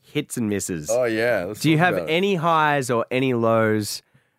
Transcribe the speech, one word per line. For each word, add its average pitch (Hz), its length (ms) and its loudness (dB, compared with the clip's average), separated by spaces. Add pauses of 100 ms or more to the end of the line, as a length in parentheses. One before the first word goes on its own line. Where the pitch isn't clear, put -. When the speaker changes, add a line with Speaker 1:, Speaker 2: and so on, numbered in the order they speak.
Speaker 1:
Hits - 380 -8
and 113 100 -2
misses. 92 420 -4
Speaker 2:
Oh, 123 140 2
yeah. 113 420 0
Let's 107 140 -10
Speaker 1:
Do 151 100 2
you 160 60 4
Speaker 2:
talk 170 80 4
Speaker 1:
have 175 120 2
Speaker 2:
about 87 120 -4
it. 156 40 -2
Speaker 1:
any 196 240 0
highs 147 540 0
or 117 200 0
any 127 240 0
lows 110 680 0 (380)